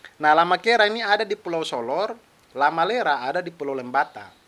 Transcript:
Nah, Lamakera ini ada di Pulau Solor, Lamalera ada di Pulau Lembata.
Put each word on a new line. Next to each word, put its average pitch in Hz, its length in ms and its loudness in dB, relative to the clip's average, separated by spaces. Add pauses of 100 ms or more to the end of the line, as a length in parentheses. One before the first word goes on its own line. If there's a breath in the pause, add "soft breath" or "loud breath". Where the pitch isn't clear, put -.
(180 loud breath)
Nah, 151 160 4
Lamakera 180 560 4
ini 226 80 -6
ada 214 240 0
di 208 160 -6
Pulau 165 240 -6
Solor, 156 560 -4 (400)
Lamalera 165 640 0
ada 139 160 -4
di 175 160 -8
Pulau 139 160 -8
Lembata. 127 640 -4 (140)